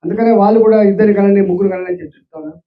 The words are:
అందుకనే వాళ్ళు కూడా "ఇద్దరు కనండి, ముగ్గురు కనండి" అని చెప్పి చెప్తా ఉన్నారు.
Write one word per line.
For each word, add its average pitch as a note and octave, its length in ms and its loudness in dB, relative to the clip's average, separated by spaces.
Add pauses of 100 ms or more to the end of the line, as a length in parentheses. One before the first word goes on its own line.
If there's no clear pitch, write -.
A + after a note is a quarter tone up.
అందుకనే A3+ 280 -2
వాళ్ళు G#3+ 280 2
కూడా A3 220 4
"ఇద్దరు G#3 300 2
కనండి, G3+ 300 2
ముగ్గురు F#3 260 -2
కనండి" F#3 220 -8
అని F3+ 100 -8
చెప్పి D3+ 160 -20
చెప్తా - 220 -20
ఉన్నారు. D#3 280 -16